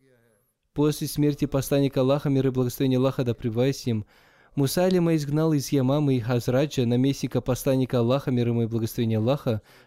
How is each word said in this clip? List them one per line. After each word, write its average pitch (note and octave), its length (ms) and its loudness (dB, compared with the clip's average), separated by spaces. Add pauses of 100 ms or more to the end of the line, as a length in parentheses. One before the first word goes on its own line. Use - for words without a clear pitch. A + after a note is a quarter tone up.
(720)
После D3+ 360 0
смерти D3 360 0
посланника C#3 560 0
Аллаха, C#3 300 0
мир C3+ 160 2
и C3 40 2
благословение B2+ 500 0
Аллаха C3 220 0
да A#2 120 -2
пребывает B2 420 -2
с - 80 -14
ним, A2 220 -2 (480)
Мусайлима E3+ 600 2
изгнал D3+ 380 0
из C#3+ 200 -2
Ямамы C#3 440 2
и B2 40 0
Хазраджа B2 680 0
наместника B2+ 560 0
посланника C3 560 0
Аллаха, B2+ 320 0
мир A#2+ 180 0
ему A#2 140 0
и A2+ 40 0
благословение A2+ 520 -2
Аллаха, A#2 420 -2 (260)